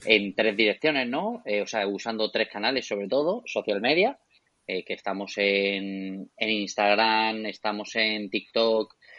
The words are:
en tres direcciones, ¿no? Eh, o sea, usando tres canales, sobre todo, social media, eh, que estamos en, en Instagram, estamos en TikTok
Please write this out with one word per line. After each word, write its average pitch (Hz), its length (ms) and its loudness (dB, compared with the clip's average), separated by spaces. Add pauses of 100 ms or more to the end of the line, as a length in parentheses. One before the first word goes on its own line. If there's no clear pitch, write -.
en 101 300 4
tres 107 200 2
direcciones, 120 540 2
¿no? 196 380 -4
Eh, 104 160 0
o 101 40 -4
sea, 101 220 -2
usando 107 420 -4
tres 110 220 -2
canales, 117 340 -2
sobre 101 220 -4
todo, 156 380 0
social 104 340 -2
media, 170 380 2 (480)
eh, 92 180 -6
que - 80 -10
estamos 98 460 -6
en, 98 1000 0
en 110 140 -2
Instagram, 110 960 2
estamos 104 500 -6
en 107 320 0
TikTok 110 680 0 (240)